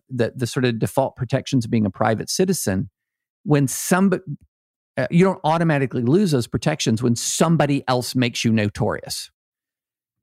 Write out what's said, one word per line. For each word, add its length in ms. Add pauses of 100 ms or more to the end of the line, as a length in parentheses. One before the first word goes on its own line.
the, 260
the 120
sort 180
of 140
default 360
protections 500
of 60
being 140
a 60
private 380
citizen 600 (540)
when 240
somebody, 560 (720)
uh, 140
you 120
don't 200
automatically 580
lose 300
those 160
protections 560
when 120
somebody 720
else 280
makes 280
you 80
notorious. 760 (920)